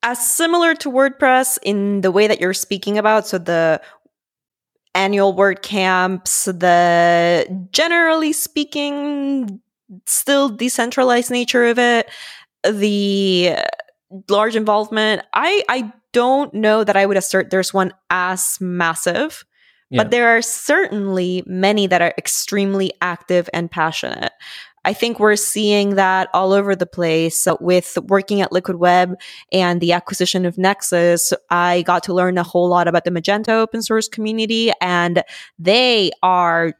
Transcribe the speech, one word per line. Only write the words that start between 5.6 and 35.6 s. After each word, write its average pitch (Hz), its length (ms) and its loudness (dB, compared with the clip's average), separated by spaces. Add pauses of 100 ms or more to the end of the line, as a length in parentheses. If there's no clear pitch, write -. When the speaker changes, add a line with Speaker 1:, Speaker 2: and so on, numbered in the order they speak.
Speaker 1:
the, 175 1120 2
generally 320 600 0
speaking, 285 1300 -6 (440)
still 277 440 0
decentralized 247 840 0
nature 247 340 0
of 240 140 2
it, 240 300 2 (540)
the 196 920 0 (760)
large 214 260 2
involvement. 214 680 0 (120)
I, 359 360 0
I 240 240 -2 (200)
don't 262 400 0
know 214 300 2
that 202 140 2
I 196 80 4
would 196 120 0
assert 190 320 -2
there's 190 240 -2
one 185 200 0 (160)
as 180 500 -2
massive, 180 840 -4 (440)
Speaker 2:
Yeah. - 140 0
Speaker 1:
but - 80 -2
there 240 240 4
are 233 60 2
certainly 196 1040 -2
many 196 420 0
that 180 140 2
are 170 160 0
extremely 196 720 -2 (100)
active 175 520 -2
and 170 180 -4
passionate. - 640 -4 (500)
I 196 100 -2
think 233 260 -2
we're 208 160 4
seeing 208 600 0
that 185 380 2
all 190 200 2
over 196 220 2
the 180 120 -4
place. 165 560 -2
So 165 180 2
with 175 460 0
working 196 340 0
at - 100 -2
Liquid 180 260 -2
Web 180 360 4 (380)
and 180 280 0
the 175 140 2
acquisition 180 500 -2
of 175 140 -2
Nexus, 175 760 2 (180)
I 175 320 2
got 175 200 2
to 180 120 -4
learn 180 240 0
a 175 40 -2
whole 175 240 0
lot 175 200 2
about 170 160 0
the 175 80 -2
Magento 208 480 -2
open 226 240 -4
source 220 240 -2
community, 220 640 -2 (100)
and 175 400 0 (380)
they 214 500 2 (140)